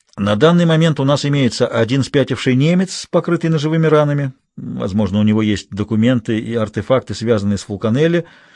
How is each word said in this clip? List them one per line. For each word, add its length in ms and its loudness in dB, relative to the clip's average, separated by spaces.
На 220 -2
данный 280 4
момент 360 2
у 20 0
нас 220 0
имеется 420 0
один 360 0
спятивший 520 0
немец, 560 0
покрытый 380 0
ножевыми 380 0
ранами. 440 2
Возможно, 640 -2
у 40 4
него 180 2
есть 280 -2
документы 720 0
и 160 -6
артефакты, 580 -2
связанные 440 0
с 60 -8
Фулканелли, 600 -2